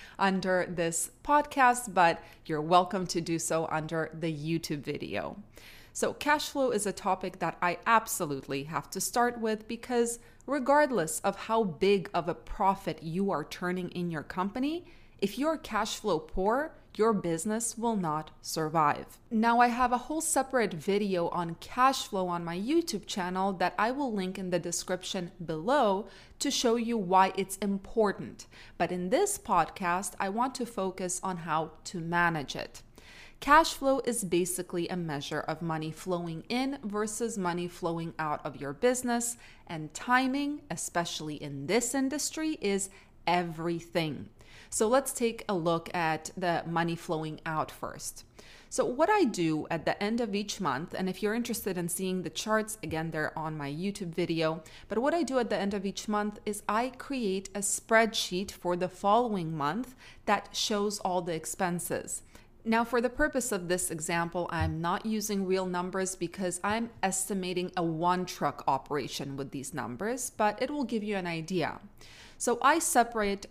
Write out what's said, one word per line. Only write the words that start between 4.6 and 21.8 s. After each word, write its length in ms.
video. 540
So 180
cash 380
flow 220
is 140
a 60
topic 480
that 220
I 240
absolutely 800
have 260
to 100
start 400
with 280
because 500
regardless 720
of 160
how 280
big 520
of 120
a 60
profit 720
you 260
are 140
turning 480
in 180
your 140
company, 600
if 180
you're 180
cash 420
flow 200
poor, 560
your 180
business 640
will 180
not 360
survive. 800
Now, 300
I 80
have 240
a 80
whole 200
separate 540
video 560
on 300
cash 480